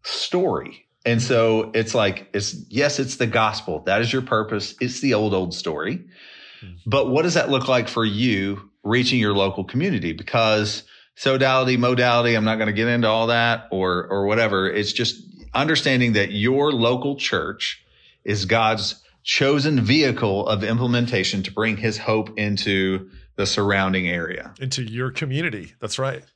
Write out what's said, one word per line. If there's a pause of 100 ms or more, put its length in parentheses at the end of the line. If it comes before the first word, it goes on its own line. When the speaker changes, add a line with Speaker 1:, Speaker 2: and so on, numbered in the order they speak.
Speaker 1:
story. (200)
And
so
it's
like,
it's, (140)
yes,
it's
the
gospel.
That
is
your
purpose.
It's
the
old,
old
story. (580)
Speaker 2:
Hmm. (200)
Speaker 1:
But
what
does
that
look
like
for
you (140)
reaching
your
local
community?
Because (340)
sodality,
modality,
I'm
not
gonna
get
into
all
that
or,
or
whatever.
It's
just (340)
understanding
that
your
local
church (400)
is
God's (220)
chosen
vehicle
of
implementation
to
bring
his
hope
into (280)
the
surrounding
area.
Speaker 2:
Into
your
community.
That's
right. (120)